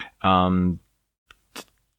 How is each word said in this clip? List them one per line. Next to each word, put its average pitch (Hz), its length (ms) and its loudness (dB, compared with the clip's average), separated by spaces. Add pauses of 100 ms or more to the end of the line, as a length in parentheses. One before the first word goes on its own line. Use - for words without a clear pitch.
(220)
Ähm, 92 560 2 (800)
d-, - 60 -16 (360)